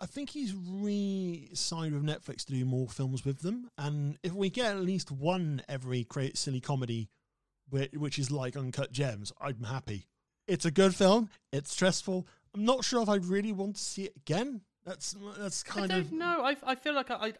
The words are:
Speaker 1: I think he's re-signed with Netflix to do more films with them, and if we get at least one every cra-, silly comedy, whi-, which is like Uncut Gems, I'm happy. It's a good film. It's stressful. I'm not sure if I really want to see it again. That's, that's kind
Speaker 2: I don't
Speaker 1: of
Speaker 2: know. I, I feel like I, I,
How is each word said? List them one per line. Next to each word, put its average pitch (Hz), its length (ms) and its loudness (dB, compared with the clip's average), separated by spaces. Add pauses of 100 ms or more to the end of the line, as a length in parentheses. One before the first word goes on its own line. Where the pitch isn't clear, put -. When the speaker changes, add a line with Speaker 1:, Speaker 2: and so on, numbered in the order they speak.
Speaker 1:
I 185 60 -8
think 277 240 -8
he's 247 240 -4 (580)
re-signed 170 800 -2
with 143 100 0
Netflix 151 420 -4
to 135 60 -8
do 127 120 2
more 127 240 2
films 131 360 -2
with 135 160 -2
them, 240 380 -4
and 147 440 -2
if 180 100 -2
we 196 180 0
get 220 240 2
at 196 80 -2
least 185 280 0
one 151 580 0
every 127 360 -2
cra-, 135 300 -4
silly 131 260 -2
comedy, 117 480 -2 (600)
whi-, 139 240 0
which 147 240 -2
is 135 120 0
like 131 260 -2
Uncut 131 360 -4
Gems, 120 480 -2
I'm 120 240 -6
happy. 110 420 -6 (400)
It's 180 180 0
a 170 60 2
good 190 240 8
film. 202 340 8 (240)
It's 143 200 -4
stressful. 185 540 2 (280)
I'm 208 100 0
not 247 200 4
sure 240 180 4
if 202 60 2
I 208 80 6
really 196 360 2
want 196 240 -4
to - 60 -8
see - 220 -6
it - 120 -8
again. 208 460 -2 (220)
That's, - 300 -8 (240)
that's 202 240 -4
kind 202 300 -2
Speaker 2:
I 185 40 4
don't 175 100 2
Speaker 1:
of 160 60 -10
Speaker 2:
know. 339 300 0
I, 277 220 2
I 262 100 0
feel 294 200 -2
like 277 160 0
I, 240 40 -4 (140)
I, 220 120 -4